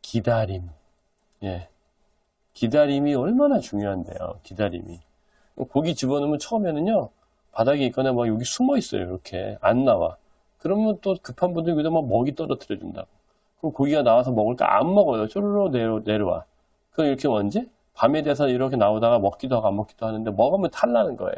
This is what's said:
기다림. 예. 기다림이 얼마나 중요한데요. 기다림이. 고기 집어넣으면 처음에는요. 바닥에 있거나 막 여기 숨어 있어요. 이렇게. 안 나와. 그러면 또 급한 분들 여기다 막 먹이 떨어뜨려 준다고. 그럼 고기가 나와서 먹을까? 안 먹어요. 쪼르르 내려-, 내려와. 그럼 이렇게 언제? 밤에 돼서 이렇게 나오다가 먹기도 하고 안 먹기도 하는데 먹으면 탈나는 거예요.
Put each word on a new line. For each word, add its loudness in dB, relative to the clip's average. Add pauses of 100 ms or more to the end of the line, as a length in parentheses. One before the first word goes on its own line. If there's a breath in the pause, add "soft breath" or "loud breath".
기다림. -2 (760)
예. -8 (840)
기다림이 2
얼마나 2
중요한데요. -6
기다림이. -6 (720 soft breath)
고기 0
집어넣으면 -2
처음에는요. -2 (420)
바닥에 0
있거나 0
막 0
여기 -2
숨어 0
있어요. -2
이렇게. -8
안 2
나와. 2 (420)
그러면 0
또 -2
급한 -4
분들 -2
여기다 0
막 0
먹이 2
떨어뜨려 -6
준다고. -12 (520)
그럼 -4
고기가 2
나와서 6
먹을까? 2
안 2
먹어요. 4
쪼르르 0
내려-, 0
내려와. 0 (460)
그럼 0
이렇게 0
언제? 0 (320)
밤에 2
돼서 0
이렇게 0
나오다가 4
먹기도 -2
하고 0
안 2
먹기도 -6
하는데 -4
먹으면 2
탈나는 2
거예요. -6